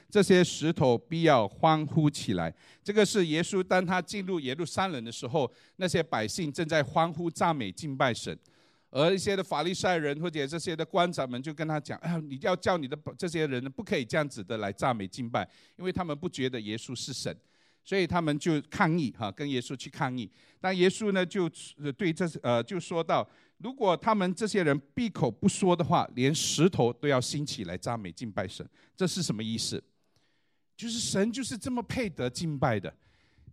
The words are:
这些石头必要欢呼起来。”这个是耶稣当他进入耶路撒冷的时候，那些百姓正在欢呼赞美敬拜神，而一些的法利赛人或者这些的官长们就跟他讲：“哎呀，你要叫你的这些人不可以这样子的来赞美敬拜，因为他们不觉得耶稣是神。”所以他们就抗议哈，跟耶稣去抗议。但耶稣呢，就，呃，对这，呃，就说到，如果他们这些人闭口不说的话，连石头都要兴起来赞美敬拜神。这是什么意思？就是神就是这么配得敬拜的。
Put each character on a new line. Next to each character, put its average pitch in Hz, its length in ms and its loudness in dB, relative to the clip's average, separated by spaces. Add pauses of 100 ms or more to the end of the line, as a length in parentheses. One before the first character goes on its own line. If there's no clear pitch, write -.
这 208 140 4
些 180 220 8
石 - 280 0
头 127 240 4
必 165 260 -4
要 131 260 6
欢 156 400 4
呼 151 200 4
起 117 260 -2
来。” 82 200 -2 (300)
这 208 80 -2
个 208 120 6
是 185 220 2
耶 160 160 0
稣 185 180 -2
当 185 240 2
他 185 160 0
进 196 240 -8
入 180 140 -4
耶 131 160 -4
路 156 100 -6
撒 190 220 -2
冷 135 180 -6
的 117 60 -10
时 - 160 -10
候， 127 260 0 (220)
那 185 140 -2
些 175 120 2
百 127 240 0
姓 147 280 -4
正 170 160 -4
在 151 160 4
欢 170 280 2
呼 170 160 -4
赞 170 260 2
美 107 180 -4
敬 139 240 -8
拜 131 180 2
神， 82 240 -8 (520)
而 156 220 4
一 196 60 2
些 196 160 -2
的 190 80 0
法 151 220 -2
利 185 100 -2
赛 180 220 0
人 147 240 -2
或 170 100 -4
者 151 160 -2
这 151 100 -6
些 165 200 -6
的 160 100 -4
官 180 260 2
长 139 160 -4
们 123 140 -6
就 156 100 -8
跟 156 140 -6
他 156 140 -2
讲 - 180 -10
：“哎 170 140 -4
呀， 170 60 -2
你 143 240 -8
要 185 120 2
叫 185 240 0
你 139 80 -4
的 139 100 -8 (220)
这 190 80 -4
些 160 220 0
人 127 120 -2 (120)
不 - 100 -10
可 196 160 -2
以 131 60 -2
这 175 120 -4
样 151 120 0
子 107 160 -12
的 110 140 -6
来 101 120 -2
赞 131 240 0
美 104 140 -6
敬 117 200 -8
拜， 120 140 -2 (340)
因 175 80 -14
为 185 60 -2
他 180 140 -4
们 151 120 -4
不 170 120 -8
觉 131 200 -4
得 123 120 -6
耶 107 160 -6
稣 127 180 -12
是 131 180 -10
神。” 90 240 -8 (480)
所 196 140 -2
以 180 80 2
他 175 160 0
们 147 160 0
就 156 220 2 (100)
抗 170 260 4
议 139 220 0
哈， 104 140 -4
跟 143 180 -8
耶 127 100 0
稣 - 140 -8
去 139 160 -12
抗 127 260 -2
议。 117 140 -8 (300)
但 190 180 0
耶 175 100 6
稣 208 220 0
呢， 185 160 2
就， 170 240 -2 (320)
呃， 147 80 -4
对 170 220 0
这， 180 120 -2 (160)
呃， 120 220 2
就 185 160 -6
说 170 240 -2
到， 160 260 0 (300)
如 254 160 -10
果 196 220 4
他 220 180 2
们 185 220 2
这 220 100 -2
些 196 160 2
人 147 180 4 (140)
闭 233 160 0
口 - 180 0
不 151 200 0
说 180 260 4
的 170 80 2
话， 143 320 2
连 131 180 4
石 - 360 4
头 123 240 4
都 - 160 -4
要 131 120 4
兴 147 240 -4
起 113 200 -6
来 87 120 -6
赞 117 220 -4
美 92 140 -10
敬 110 180 -10
拜 95 160 -4
神。 90 180 -12 (320)
这 185 80 0
是 180 160 -2
什 143 140 -2
么 104 80 -4
意 113 160 -4
思？ - 240 -4 (920)
就 233 120 -10
是 226 120 -4
神 214 320 0
就 269 100 -6
是 240 160 -8
这 - 140 -6
么 240 100 -2
配 233 260 -4
得 127 220 -4
敬 156 260 -4
拜 127 220 2
的。 76 160 -8 (580)